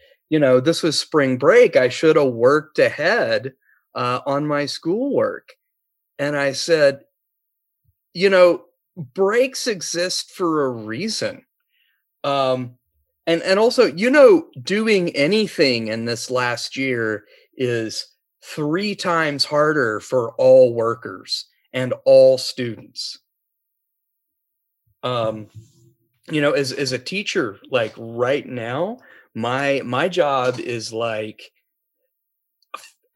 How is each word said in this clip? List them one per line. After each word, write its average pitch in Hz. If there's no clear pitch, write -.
you 156
know, 131
"This 156
was 160
spring 135
break. 196
I 127
should 160
have 139
worked 135
ahead, 135
uh, 123
on 143
my 147
schoolwork." 165
And 147
I 139
said, 147
"You 185
know, 180
breaks 202
exist 180
for 160
a 131
reason." 117
Um, 131
and, 165
and 190
also, 233
you 175
know, 247
doing 196
anything 143
in 113
this 117
last 123
year 120
is 117
three 175
times 160
harder 147
for 120
all 131
workers 113
and 127
all 131
students. -
Um, 110
you 151
know, 147
as, 135
as 131
a 127
teacher, 165
like, 113
right 120
now, 135
my, 131
my 127
job 139
is, 117
like, 110
f-, -